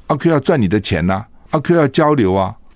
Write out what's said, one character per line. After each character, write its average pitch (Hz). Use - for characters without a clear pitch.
阿 156
Q 165
要 151
赚 165
你 107
的 104
钱 87
啊， 95
阿 156
Q 170
要 156
交 151
流 98
啊， 95